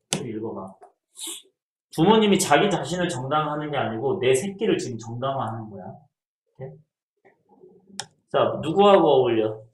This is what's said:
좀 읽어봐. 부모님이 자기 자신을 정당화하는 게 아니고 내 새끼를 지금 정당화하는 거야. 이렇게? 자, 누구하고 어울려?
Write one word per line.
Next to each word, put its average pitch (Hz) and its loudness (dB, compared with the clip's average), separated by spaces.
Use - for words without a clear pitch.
좀 - -6
읽어봐. 101 -10
부모님이 208 4
자기 - 2
자신을 175 -4
정당화하는 151 -4
게 139 -6
아니고 113 -4
내 127 2
새끼를 196 -2
지금 117 -8
정당화하는 113 -8
거야. 95 -16
이렇게? 135 -16
자, - 0
누구하고 185 6
어울려? 117 2